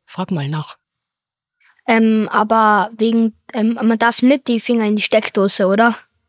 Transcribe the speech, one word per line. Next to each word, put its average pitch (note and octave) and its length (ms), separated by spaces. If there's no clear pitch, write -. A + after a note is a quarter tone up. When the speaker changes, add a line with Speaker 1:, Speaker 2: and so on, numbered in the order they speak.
Speaker 1:
frag - 240
mal C#3+ 180
nach. D#3 300
Speaker 2:
Ähm, A3 460
aber G#3+ 640
wegen, A3+ 380
ähm, A3+ 220
man A3+ 240
darf A#3 240
nicht C4 260
die A#3 120
Finger A3+ 260
in G#3+ 100
die G3+ 60
Steckdose, G3+ 640
oder? A3 300